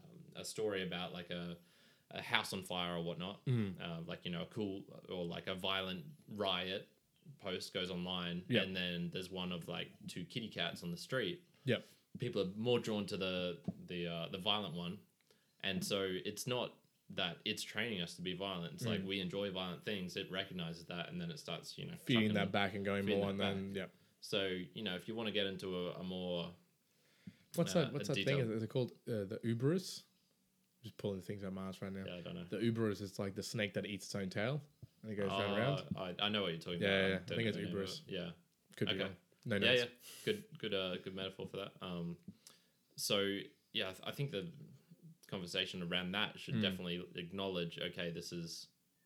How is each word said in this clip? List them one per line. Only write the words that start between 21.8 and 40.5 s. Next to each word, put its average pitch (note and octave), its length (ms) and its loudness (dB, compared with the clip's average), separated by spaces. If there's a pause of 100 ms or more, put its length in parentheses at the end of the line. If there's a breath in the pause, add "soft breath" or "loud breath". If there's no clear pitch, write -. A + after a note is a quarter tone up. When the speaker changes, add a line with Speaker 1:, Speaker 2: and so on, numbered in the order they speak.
Speaker 1:
know, F2 100 -6 (120)
Speaker 2:
Feeding A#2 220 8
Speaker 1:
chucking G#2+ 60 4
Speaker 2:
that G2 160 4
back G2+ 240 4
and G2 100 -2
going G2 200 2
Speaker 1:
feeding G2+ 160 4
Speaker 2:
more, G2 120 4
Speaker 1:
that - 0 -
Speaker 2:
and G2 80 0
then, G2 320 0
Speaker 1:
back. G2 100 -2
Speaker 2:
yep. F2+ 80 -8 (300 soft breath)
Speaker 1:
So, G2 260 2 (280)
you A2+ 80 -6
know, F#2 140 0
if - 100 -6
you A2 80 -4
wanna A2+ 160 0
get G2 160 4
into F#2 300 -2
a, F2+ 200 0
a F2+ 60 -6
more, F2+ 480 0 (1080 loud breath)
Speaker 2:
What's E3+ 200 4
Speaker 1:
uh, E3 60 8
Speaker 2:
that, A2 100 2
what's - 160 -2
Speaker 1:
a C#3+ 60 2
Speaker 2:
that G3 100 4
thing? C#3 140 6
Speaker 1:
detailed A2+ 180 2
Speaker 2:
Is A2 60 0
it A2 80 0
called, B2 220 2 (140)
uh, A2 180 0
the G2 200 -4
Uberus? C3 580 2 (800)
Just A2 140 -12
pulling G2 240 -2
things G2+ 240 -6
out F#2+ 40 -2
of F#2+ 60 -4
my F#2+ 140 -4
ass F#2 140 -8
right G2 100 -4
now. F#2+ 140 -6
Speaker 1:
Yeah, F2+ 100 -6
I F2 40 -8
don't F2 140 -8
know. F2 100 -6
Speaker 2:
The G2+ 140 -4
Uberus A2+ 440 4
is, F#2+ 160 -6
like, G2 160 0
the G2 80 -2
snake G#2 320 2
that G2 120 0
eats G2+ 200 -4
its - 80 -6
own G2 160 0
tail, B2+ 320 2 (400)
and A2 100 -6
it G2 40 -4
goes G2 120 2
round G2 160 4
and G2+ 120 2
round. C3 260 4 (140)
Speaker 1:
Oh, F#2+ 60 -2
I, F2+ 200 -2
I G#2 80 6
know G#2+ 120 4
what F2+ 100 2
you're E2 80 -2
talking F2 220 -2
Speaker 2:
Yeah, G2+ 60 8
Speaker 1:
about. G2 120 8
Speaker 2:
yeah, F#2+ 40 8
Speaker 1:
I F#2+ 40 8
Speaker 2:
yeah. F#2+ 60 4
I F#2 40 2
Speaker 1:
don't - 180 -4
Speaker 2:
think A2+ 120 4
it's G2+ 100 2
Speaker 1:
know G2+ 40 -2
the G2+ 60 0
name F2+ 80 0
of G2 120 2
Speaker 2:
Uberus. - 200 -6
Speaker 1:
it. - 40 -6
Yeah. F2 180 -2 (460)
Speaker 2:
Could G2+ 120 2
be - 60 2
Speaker 1:
Okay. F#2+ 100 0
Speaker 2:
wrong. F#2+ 120 -4 (300)
No A2 100 2
Speaker 1:
Yeah, G2 40 4
Speaker 2:
notes. A#2+ 220 8
Speaker 1:
yeah. B2 60 -2 (360)
Good, G#2 200 0 (140)